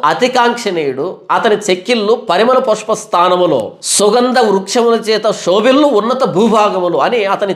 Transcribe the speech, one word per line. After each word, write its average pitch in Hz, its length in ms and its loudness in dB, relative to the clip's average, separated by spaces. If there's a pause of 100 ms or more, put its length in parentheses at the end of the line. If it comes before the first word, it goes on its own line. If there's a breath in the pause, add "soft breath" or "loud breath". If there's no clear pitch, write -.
అతికాంక్షణీయుడు, 185 1160 -2 (100)
అతని 190 260 0
చెక్కిళ్ళు 208 580 -2
పరిమళ 233 440 0
పుష్ప 220 340 -2
స్థానములో 175 800 0 (100)
సుగంధ 240 560 0
వృక్షముల 233 560 0
చేత 214 360 -2
శోభిల్లు 226 560 2
ఉన్నత 254 380 0
భూభాగములు" 190 720 0
అని 202 260 0
అతని 196 320 -2